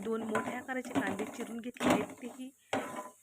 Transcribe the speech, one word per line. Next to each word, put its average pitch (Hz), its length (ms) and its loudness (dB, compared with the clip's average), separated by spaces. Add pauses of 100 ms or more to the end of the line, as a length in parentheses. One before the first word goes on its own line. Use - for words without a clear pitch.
दोन 226 180 0
मोठ्या 226 360 0
आकाराचे 254 340 -4
कांदे 202 340 2
चिरून 226 340 -6
घेतले 247 280 0
आहेत, - 240 6 (100)
तेही 254 280 -8 (720)